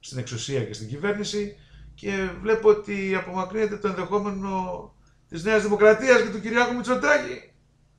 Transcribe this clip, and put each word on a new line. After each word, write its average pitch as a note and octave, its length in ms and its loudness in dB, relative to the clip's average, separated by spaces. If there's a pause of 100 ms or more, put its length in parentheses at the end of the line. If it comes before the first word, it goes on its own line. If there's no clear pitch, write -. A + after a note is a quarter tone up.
στην - 180 -12
εξουσία A#2+ 460 -6
και G#2+ 80 -10
στην G#2+ 160 -12
κυβέρνηση G3+ 680 -6 (380)
και G3 340 -4 (120)
βλέπω G#3+ 280 2
ότι G3+ 460 2
απομακρύνεται F#3 640 -4
το G3+ 120 -4
ενδεχόμενο F#3+ 1040 -4 (340)
της E3 160 -10
Νέας G#3+ 180 4
Δημοκρατίας G#3+ 600 6
και A3+ 60 -2
του G3+ 120 -6
Κυριάκου A#3+ 340 0
Μητσοτάκη. C4+ 760 0 (460)